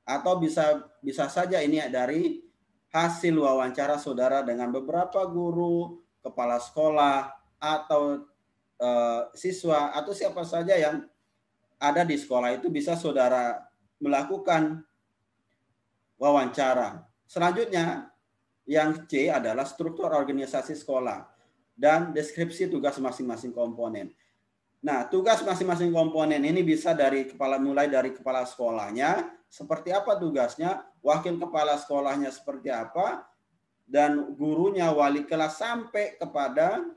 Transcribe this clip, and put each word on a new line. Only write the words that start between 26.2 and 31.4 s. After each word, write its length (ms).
ini 160
bisa 320
dari 320
kepala, 320
mulai 320
dari 240
kepala 320
sekolahnya, 880
seperti 480
apa 240
tugasnya, 640
wakil 400
kepala 400